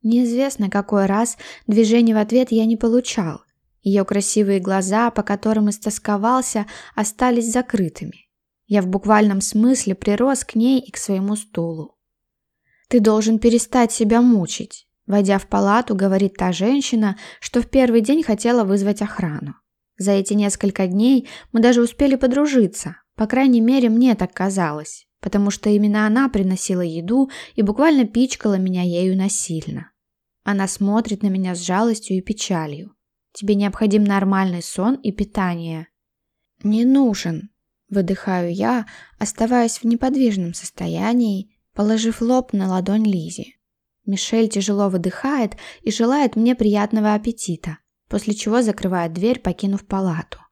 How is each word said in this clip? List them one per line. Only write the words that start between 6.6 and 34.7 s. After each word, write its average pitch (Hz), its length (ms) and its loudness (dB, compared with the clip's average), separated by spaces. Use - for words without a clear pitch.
остались 233 560 0
закрытыми. 226 760 -4
Я 185 160 0
в 180 60 -4
буквальном 202 520 2
смысле 220 540 0
прирос 233 500 0
к - 120 -6
ней 247 240 2
и - 100 -18
к - 60 -16
своему 196 400 -4
стулу. 165 600 -8
"Ты 247 100 4
должен 220 400 4
перестать 233 540 2
себя 226 280 2
мучить", - 680 0
войдя 196 320 2
в 196 80 -8
палату, 208 480 0
говорит 190 400 0
та 180 180 -2
женщина, 214 640 0
что - 200 -2
в 233 80 -6
первый 247 320 4
день 277 220 2
хотела 233 420 2
вызвать 196 380 0
охрану. 156 520 -6
За - 160 0
эти 208 220 0
несколько 202 520 -2
дней 220 420 2
мы 233 80 0
даже 240 200 4
успели 269 360 2
подружиться, 254 800 0
по 220 120 -2
крайней 247 340 4
мере, 240 280 4
мне 233 280 4
так 180 160 -4
казалось, 175 760 -4
потому 202 300 0
что 202 200 -2
именно 208 360 2
она 247 220 2
приносила 190 520 -2
еду 180 500 -2
и 226 80 0
буквально 254 440 4
пичкала 220 520 0
меня 185 240 -2
ею 180 340 0
насильно. 170 760 -6
Она 196 240 -2
смотрит 202 560 -2
на 208 60 2
меня 190 260 -2
с 175 60 -10
жалостью 196 560 -2
и 185 60 -2
печалью. 170 720 -6
"Тебе 208 220 -2
необходим 202 500 2
нормальный 190 580 0
сон 214 320 -2